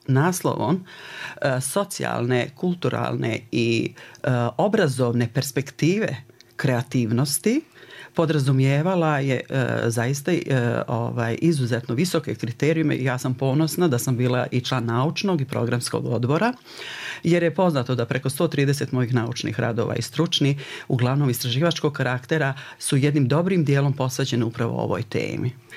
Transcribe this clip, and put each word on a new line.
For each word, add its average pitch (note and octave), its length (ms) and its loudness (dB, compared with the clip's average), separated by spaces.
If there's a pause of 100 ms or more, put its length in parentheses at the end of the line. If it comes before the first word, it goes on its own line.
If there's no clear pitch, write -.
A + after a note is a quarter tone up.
naslovom, D3+ 800 0 (580)
e, C3 180 0
socijalne, B2 920 -2
kulturalne B2 840 -2 (120)
i, A#2 400 0 (300)
e, - 80 0 (260)
obrazovne C3 760 2
perspektive C#3+ 840 0 (400)
kreativnosti B2+ 1040 0 (540)
podrazumijevala D3 1040 2
je, C3+ 220 0 (100)
e, A#2 400 0
zaista, C3 420 -2
e, E3 60 2 (500)
ovaj, A#2 520 -2
izuzetno B2+ 540 0
visoke D#3 400 0
kriterijume. D3 680 0
Ja B2+ 160 0
sam C3 160 -4
ponosna D#3 540 0
da A#2+ 100 2
sam B2+ 180 0
bila B2 340 0
i B2 100 0
član B2+ 260 -2
naučnog D#3 540 0
i C3+ 40 -2
programskog A#2+ 640 -2
odbora, C3+ 460 2 (680)
jer E3+ 200 4
je D#3+ 120 2
poznato D3+ 400 2
da A#2 120 0
preko C3 240 -2
sto E3+ 180 0
trideset C#3+ 440 0
mojih B2+ 220 2
naučnih A#2 460 -2
radova A2+ 360 0
i A#2 60 -2
stručni, C#3+ 560 0 (300)
uglavnom C3 420 2
istraživačkog C#3 640 0
karaktera, C3+ 600 0 (240)
su - 180 0
jednim C#3+ 320 4
dobrim E3+ 360 2
dijelom C#3 280 2
posvećeni C3 520 0
upravo A#2 380 -2
ovoj G2+ 200 -2
temi. - 500 -4 (240)